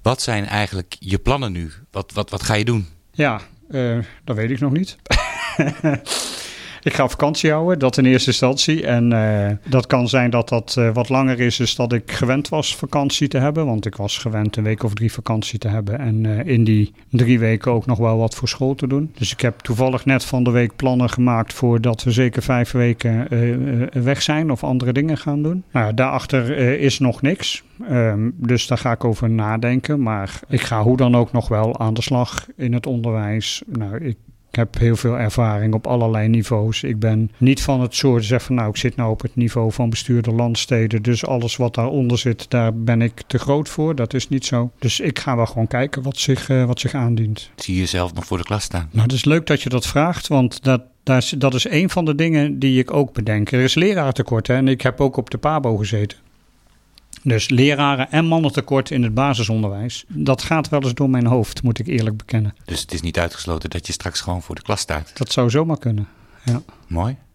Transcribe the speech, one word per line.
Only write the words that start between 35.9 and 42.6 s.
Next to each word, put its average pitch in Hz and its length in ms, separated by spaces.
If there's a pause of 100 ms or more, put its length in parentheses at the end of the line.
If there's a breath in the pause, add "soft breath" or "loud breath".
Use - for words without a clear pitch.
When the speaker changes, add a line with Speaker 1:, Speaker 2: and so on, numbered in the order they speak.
Speaker 2:
niveaus. 110 540
Ik 120 160
ben 110 380
niet 131 260
van 135 180
het 123 140
soort 127 240
die 107 100
zegt 123 160
van, 131 100
nou, 113 140
ik 104 80
zit 120 200
nou 113 140
op 107 120
het - 140
niveau 117 360
van 120 180
bestuurder 117 420
landsteden, 113 720
dus 120 240
alles 117 300
wat 120 180
daaronder 123 440
zit, - 320
daar 113 240